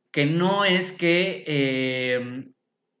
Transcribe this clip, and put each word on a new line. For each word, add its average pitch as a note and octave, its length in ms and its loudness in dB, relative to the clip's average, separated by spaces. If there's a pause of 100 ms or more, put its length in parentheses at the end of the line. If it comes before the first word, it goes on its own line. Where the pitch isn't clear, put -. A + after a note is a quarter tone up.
(120)
que C#3+ 140 0
no F#3 400 2
es F#3 260 2
que, F3 560 0
eh, C3 1000 -2 (540)